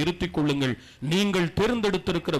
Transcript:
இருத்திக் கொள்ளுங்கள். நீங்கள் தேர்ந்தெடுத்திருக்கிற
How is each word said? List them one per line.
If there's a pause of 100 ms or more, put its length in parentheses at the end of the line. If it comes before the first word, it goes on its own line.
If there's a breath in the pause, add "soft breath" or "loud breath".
இருத்திக்
கொள்ளுங்கள். (380 loud breath)
நீங்கள்
தேர்ந்தெடுத்திருக்கிற